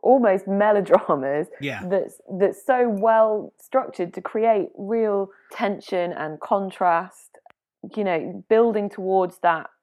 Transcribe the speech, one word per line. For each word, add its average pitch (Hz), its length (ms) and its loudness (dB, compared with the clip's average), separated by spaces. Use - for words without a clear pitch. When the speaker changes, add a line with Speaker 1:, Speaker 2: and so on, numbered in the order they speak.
Speaker 1:
almost 214 440 4
melodramas 180 1000 2
Speaker 2:
Yeah. 135 260 -6
Speaker 1:
that's, 180 360 -4
that's 190 320 -2
so 247 260 2
well 214 680 2
structured 208 560 -4
to 180 80 -10
create 220 560 0
real 202 540 -2
tension 190 640 -4
and 156 260 -8
contrast, 185 1000 -2
you 214 80 -4
know, 180 460 -4
building 220 400 2
towards 190 500 -2
that 165 300 0